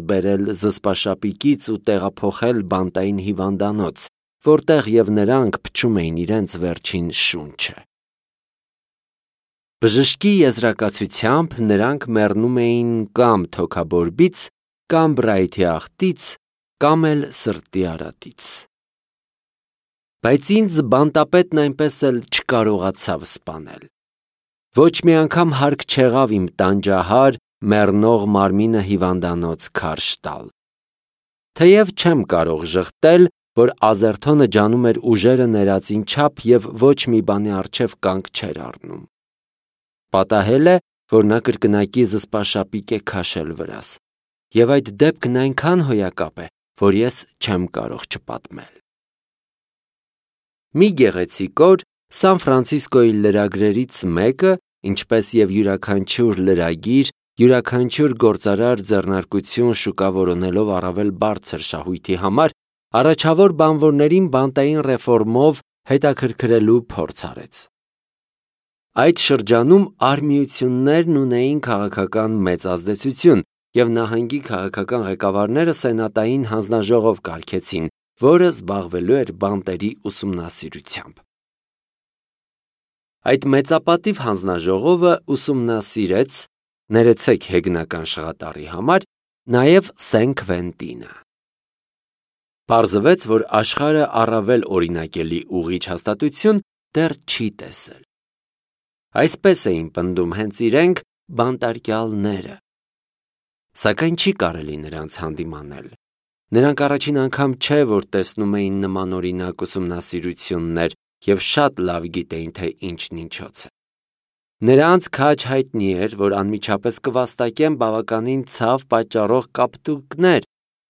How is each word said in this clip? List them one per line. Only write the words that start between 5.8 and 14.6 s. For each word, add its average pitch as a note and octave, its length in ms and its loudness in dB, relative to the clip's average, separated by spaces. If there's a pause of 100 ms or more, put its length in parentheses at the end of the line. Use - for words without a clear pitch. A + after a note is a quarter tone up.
էին E2 180 -2
իրենց F#2 400 -2
վերջին E2+ 540 -4
շունչը։ - 640 -6 (2000)
Բժշկի C3 520 2
եզրակացությամբ A#2 1200 0
նրանք A2+ 500 0
մեռնում A2 500 0
էին A#2+ 360 0 (160)
կամ A#2 360 4
թոքաբորբից, F2 1000 0 (440)